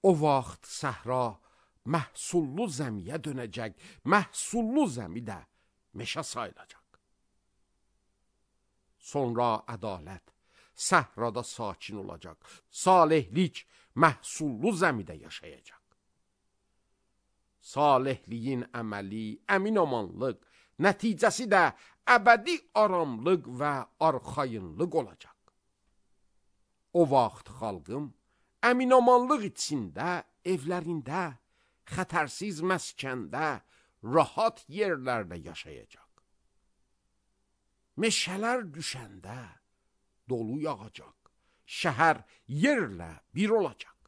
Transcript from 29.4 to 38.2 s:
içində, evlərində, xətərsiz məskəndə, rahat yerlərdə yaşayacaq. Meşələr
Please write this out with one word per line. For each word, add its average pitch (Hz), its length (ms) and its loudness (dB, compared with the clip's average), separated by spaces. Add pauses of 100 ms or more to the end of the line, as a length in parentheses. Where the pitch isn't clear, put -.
içində, 147 760 -6 (200)
evlərində, 165 920 -4 (520)
xətərsiz 165 720 -4
məskəndə, 135 1000 -4 (440)
rahat 165 640 2
yerlərdə 127 760 -4
yaşayacaq. - 640 -18 (1900)
Meşələr 220 720 -2